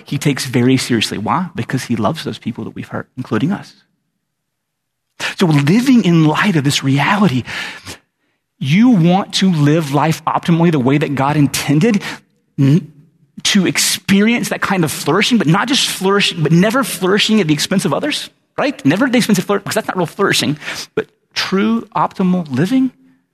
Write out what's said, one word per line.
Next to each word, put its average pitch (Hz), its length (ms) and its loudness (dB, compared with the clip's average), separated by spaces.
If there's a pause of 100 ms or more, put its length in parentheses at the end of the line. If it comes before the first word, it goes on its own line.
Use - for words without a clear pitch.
he 147 120 -4
takes - 280 -2
very 127 320 2
seriously. 113 400 -2
Why? 120 360 -2
Because 123 300 -6
he 117 140 -4
loves 120 260 -4
those - 140 -8
people - 260 -10
that - 100 -12
we've 120 140 -12
hurt, - 300 -12
including 127 340 -2
us. - 320 -12 (1500)
So 190 120 0
living 190 580 4
in 165 200 4
light 156 300 2
of 143 80 0
this 139 180 0
reality 143 640 0 (1200)
you 196 280 4
want 180 440 2
to 190 160 2
live 147 420 2
life 151 300 0
optimally 165 480 2
the 156 80 2
way 131 180 2
that 147 180 -2
God 139 200 0
intended, 156 680 2 (560)
n-, 139 360 2 (500)
to 190 240 2
experience 202 840 0
that - 120 -6
kind 185 240 0
of 139 60 -2
flourishing, 208 460 0
but 175 100 0
not 196 200 2
just 269 220 -2
flourishing, 190 520 -2
but 151 120 0
never 214 320 2
flourishing 208 560 0
at 165 60 -2
the 151 60 2
expense 185 300 -2
of 147 100 -2
others, - 360 -6 (280)
right? 262 280 -4
Never 196 220 2
at 240 40 -4
the 247 60 2
expense 220 200 2
of 180 60 -2
flour-, 202 160 -2
because - 160 -8
that's 220 120 -4
not - 100 -8
real 175 80 -2
flourishing. 147 520 -2 (380)
But - 160 -6 (220)
true 220 480 -2 (120)
optimal 180 560 -2
living, 220 440 0 (400)